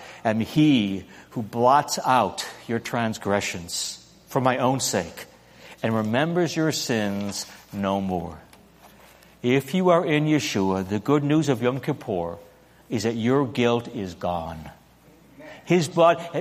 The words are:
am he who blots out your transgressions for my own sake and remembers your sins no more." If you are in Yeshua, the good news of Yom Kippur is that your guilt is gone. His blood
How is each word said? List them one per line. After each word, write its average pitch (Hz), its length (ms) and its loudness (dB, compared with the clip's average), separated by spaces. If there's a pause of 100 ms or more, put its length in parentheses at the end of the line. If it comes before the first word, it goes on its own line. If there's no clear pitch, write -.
(240)
am 110 160 0
he 107 640 2 (280)
who 123 100 -6
blots 123 640 2
out 113 440 2 (200)
your 117 120 -2
transgressions 101 1200 -4 (240)
for - 120 0
my 127 180 2
own 131 220 2
sake - 460 -4 (580)
and 113 100 0
remembers 147 640 0
your 160 160 0
sins 101 760 -2 (280)
no 98 260 -2
more." 85 400 -6 (1040)
If 131 300 2
you 185 160 2
are 170 160 4
in 151 200 2
Yeshua, 95 600 0
the 104 120 -2
good 143 240 2
news 147 260 2
of 117 120 0
Yom 127 180 0
Kippur 90 580 -6 (520)
is 110 140 -2
that 113 120 0
your 127 300 2
guilt 120 440 0
is 95 240 -8
gone. 82 580 -6 (920)
His 170 240 4
blood 165 360 4 (160)